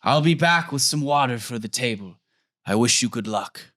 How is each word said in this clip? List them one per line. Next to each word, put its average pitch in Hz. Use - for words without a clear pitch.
I'll 143
be 165
back 170
with 139
some 151
water 139
for 117
the 110
table. 104
I 95
wish 113
you 123
good 110
luck. -